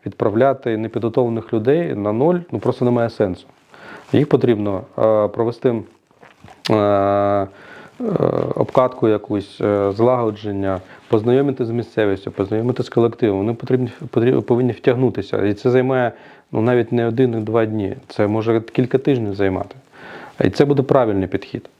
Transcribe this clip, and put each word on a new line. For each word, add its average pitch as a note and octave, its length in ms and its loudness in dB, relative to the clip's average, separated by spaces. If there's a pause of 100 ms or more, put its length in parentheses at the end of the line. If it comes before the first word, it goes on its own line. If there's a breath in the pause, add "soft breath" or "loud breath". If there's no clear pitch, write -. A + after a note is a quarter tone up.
відправляти A2+ 680 -2
непідготовлених A2+ 760 -4
людей C3+ 420 0
на G#2 180 -2
ноль, D#3 260 2 (140)
ну, A2+ 60 -4
просто B2 260 -2
немає A#2+ 260 2
сенсу. F#2+ 360 -2 (680 loud breath)
Їх C#3+ 160 2
потрібно, G#2 540 0 (160)
е, G#2+ 300 2
провести, A#2 540 -2 (880)
е, A2+ 40 4
е, G2+ 760 2 (1040 loud breath)
обкатку B2+ 540 0
якусь, G#2 520 -2
е, G2+ 320 0
злагодження, G#2 880 0 (280 loud breath)
познайомити B2+ 560 2
з A2+ 60 -6
місцевістю, A2 600 -2
познайомити A2 520 -2
з - 60 -6
колективом. A2+ 500 0
Вони A2 160 -2
потрібні, B2+ 360 -2 (200)
потріб-, A#2+ 320 2
повинні B2 300 0
втягнутися. A2 760 0
І G#2 80 0
це B2+ 160 0
займає, B2+ 420 2 (400 loud breath)
ну, A#2 100 0
навіть A#2+ 300 2
не A#2 160 2
один A#2 300 2
і - 20 -2
два A2 260 0
дні. G#2 300 -4 (120)
Це G#2+ 180 0
може A2 340 2
кілька B2+ 380 0
тижнів A2+ 360 0
займати. F#2+ 420 -2 (680 loud breath)
І - 60 4
це D3 140 4
буде C#3 180 2
правильний A2 460 2
підхід. - 400 -8 (120)